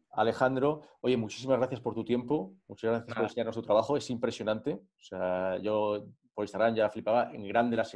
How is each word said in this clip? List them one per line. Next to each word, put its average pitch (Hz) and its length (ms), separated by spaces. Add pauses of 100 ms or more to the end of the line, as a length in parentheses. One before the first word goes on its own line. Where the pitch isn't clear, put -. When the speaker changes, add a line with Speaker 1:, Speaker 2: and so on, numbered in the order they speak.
(140)
Speaker 1:
Alejandro. 131 680 (200)
Oye, 127 140
muchísimas 117 440
gracias 123 200
por 113 140
tu 110 100
tiempo, 131 520 (120)
muchas 110 220
gracias 117 160
por 117 120
Speaker 2:
Nada. 110 100
Speaker 1:
enseñarnos 113 280
tu 113 60
trabajo, 113 340
es 139 140
impresionante. 117 640
O - 300
sea, 92 560
yo 107 480 (260)
por 107 100
Instagram 110 320
ya 107 140
flipaba, 110 440
en 107 140
grande 117 300
las - 180